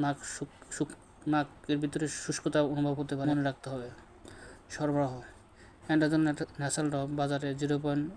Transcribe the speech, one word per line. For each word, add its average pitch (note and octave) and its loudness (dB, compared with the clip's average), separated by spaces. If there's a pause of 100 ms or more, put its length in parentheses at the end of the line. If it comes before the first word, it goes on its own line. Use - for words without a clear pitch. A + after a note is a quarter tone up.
নাক C#3+ 0
শুক-, - -10
শুক-, - -6
নাকের D3 0
ভিতরে D3+ 0
শুষ্কতা - 0
অনুভব C#3+ 2
হতে C#3+ -4
পারে, C#3 0
মনে D3 2
রাখতে C3+ -2
হবে। B2+ -8 (800)
সরবরাহ, C#3+ 0 (680)
অ্যান্ড্রোজেন D#3 4
ন্যাট-, D3+ 2
ন্যাসাল C#3+ -2
ড্রপ C#3 -2
বাজারে C#3+ 0
জিরো C#3+ 2
পয়েন্ট D3 0